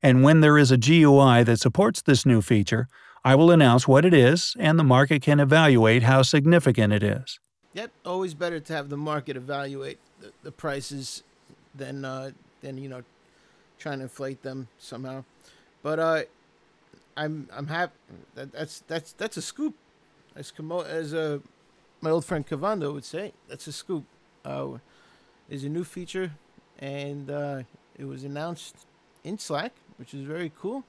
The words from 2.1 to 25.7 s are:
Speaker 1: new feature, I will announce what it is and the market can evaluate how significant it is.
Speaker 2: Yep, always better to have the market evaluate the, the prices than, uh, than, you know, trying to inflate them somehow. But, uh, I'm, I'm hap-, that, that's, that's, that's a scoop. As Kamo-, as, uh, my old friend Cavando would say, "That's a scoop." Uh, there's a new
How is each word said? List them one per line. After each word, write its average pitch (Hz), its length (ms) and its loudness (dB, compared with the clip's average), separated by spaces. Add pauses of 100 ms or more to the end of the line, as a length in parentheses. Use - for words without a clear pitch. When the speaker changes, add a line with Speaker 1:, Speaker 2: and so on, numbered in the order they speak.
Speaker 1:
new 117 160 4
feature, 113 460 0 (360)
I 131 120 4
will 160 160 8
announce 131 360 6
what 139 160 6
it 180 120 4
is 143 440 4
and 165 200 2
the 160 40 2
market 139 380 2
can 147 180 2
evaluate 131 640 4
how 135 200 4
significant 143 680 2
it 104 120 0
is. 104 360 -6 (340)
Speaker 2:
Yep, 214 180 -14 (140)
always 185 280 -8
better 170 260 -8
to 160 140 -14
have 143 160 -8
the 143 80 -8
market 147 380 -8
evaluate 139 600 -12 (240)
the, 101 100 -20 (120)
the 156 80 -18
prices 139 720 -12 (500)
than, 135 320 -14
uh, 131 260 -12 (300)
than, 135 160 -16
you 135 100 -16
know, 127 160 -16 (760)
trying 147 180 -10
to 135 60 -12
inflate 135 400 -12
them 131 240 -14 (100)
somehow. 131 460 -16 (580)
But, 156 180 -6
uh, 160 220 0 (960)
I'm, 151 380 -8
I'm 143 120 -12
hap-, 165 260 -8 (420)
that, 135 160 -16
that's, 156 360 -14
that's, 160 260 -10
that's - 240 -12
a 160 40 -12
scoop. - 340 -10 (600)
As 139 160 -18
Kamo-, 165 300 -10
as, 151 320 -10
uh, 156 260 -6 (600)
my 160 80 -6
old 160 160 -2
friend 151 200 -6
Cavando 160 480 -6
would 143 120 -16
say, 185 280 -14 (140)
"That's - 200 -20
a 151 40 -16
scoop." 160 340 -10 (400)
Uh, 139 320 -12 (720)
there's 139 140 -14
a 143 60 -10
new 165 140 -8